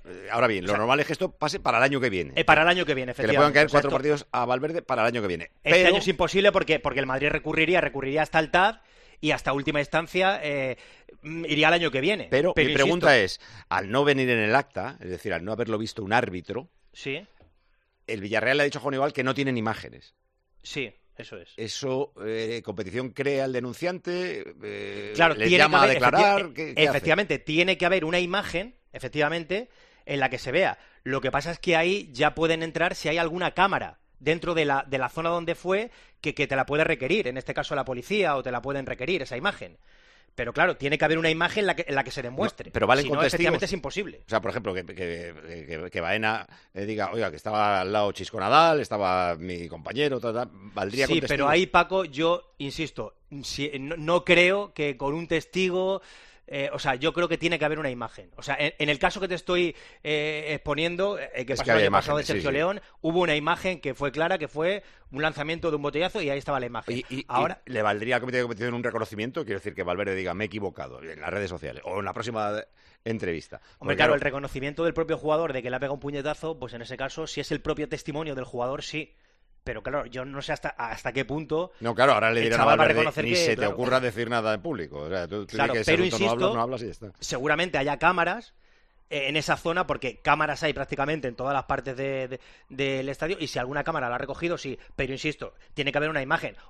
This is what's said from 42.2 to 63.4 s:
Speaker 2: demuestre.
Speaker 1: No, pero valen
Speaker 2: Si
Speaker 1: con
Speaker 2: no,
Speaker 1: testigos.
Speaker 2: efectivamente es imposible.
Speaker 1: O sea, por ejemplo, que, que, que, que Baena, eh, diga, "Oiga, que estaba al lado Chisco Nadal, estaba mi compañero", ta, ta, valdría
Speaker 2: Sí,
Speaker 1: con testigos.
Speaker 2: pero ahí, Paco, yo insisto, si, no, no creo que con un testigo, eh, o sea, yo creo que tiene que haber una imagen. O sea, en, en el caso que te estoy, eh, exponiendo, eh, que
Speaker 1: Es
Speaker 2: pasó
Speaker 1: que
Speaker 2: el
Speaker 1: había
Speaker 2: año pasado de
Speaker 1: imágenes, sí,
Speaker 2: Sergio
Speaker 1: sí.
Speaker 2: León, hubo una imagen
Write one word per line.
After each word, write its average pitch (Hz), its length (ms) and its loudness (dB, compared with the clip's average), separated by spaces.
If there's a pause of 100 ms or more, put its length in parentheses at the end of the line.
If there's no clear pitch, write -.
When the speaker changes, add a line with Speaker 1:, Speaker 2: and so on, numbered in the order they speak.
Speaker 2:
demuestre. 135 480 -4
Speaker 1:
No, - 20 -20
pero 107 140 2
valen 131 180 6
Speaker 2:
Si 131 40 -2
Speaker 1:
con 139 80 2
Speaker 2:
no, 156 60 4
Speaker 1:
testigos. 139 120 2
Speaker 2:
efectivamente 160 320 4
es - 60 -4
imposible. 180 540 -6
Speaker 1:
O - 20 -20
sea, 110 120 2
por 98 100 -2
ejemplo, 95 240 -4
que, 92 100 -4
que, 82 100 -14
que, 85 960 -8
que 90 100 -4
Baena, 107 460 0 (280)
eh, 98 100 -6
diga, 104 280 -4
"Oiga, 107 180 -2
que 76 60 -14
estaba 104 440 2
al 92 120 -2
lado 104 200 2
Chisco 95 280 -10
Nadal, 151 400 6
estaba 92 560 0
mi 87 320 -8
compañero", 107 520 -4
ta, 117 140 -4
ta, 120 160 -4
valdría 101 560 -2
Speaker 2:
Sí, 151 80 2
Speaker 1:
con 160 60 2
testigos. 135 160 -4
Speaker 2:
pero 139 120 2
ahí, 175 180 4
Paco, 180 380 2
yo 165 540 -2
insisto, 139 560 -8 (280)
si, 143 360 -6
no, 143 180 -8
no 170 300 0
creo 180 480 6
que 143 240 -4
con 139 160 -2
un 170 120 -6
testigo, 185 760 0 (460)
eh, 143 240 -4
o 139 60 -8
sea, 135 160 0
yo 151 180 -2
creo 175 160 0
que 160 100 -2
tiene 165 200 -2
que 147 60 0
haber 151 160 -2
una 143 100 -2
imagen. 113 460 -10
O - 60 -16
sea, 143 180 -4
en, 151 180 0
en 151 100 0
el 147 120 2
caso 185 200 0
que 190 60 -2
te 180 80 -4
estoy, 180 400 -2 (300)
eh, 151 460 -4
exponiendo, 170 680 -2
eh, 131 260 -8
que 127 100 -2
Speaker 1:
Es 120 40 -4
Speaker 2:
pasó 131 60 -2
Speaker 1:
que 127 60 0
Speaker 2:
el 113 60 8
Speaker 1:
había 104 100 6
Speaker 2:
año 98 60 2
pasado 147 260 2
de 143 40 -2
Speaker 1:
imágenes, - 40 -6
sí, 160 80 -2
Speaker 2:
Sergio 120 160 -2
Speaker 1:
sí. 135 40 -2
Speaker 2:
León, 180 260 -2 (200)
hubo 165 200 2
una 170 140 4
imagen 165 460 -2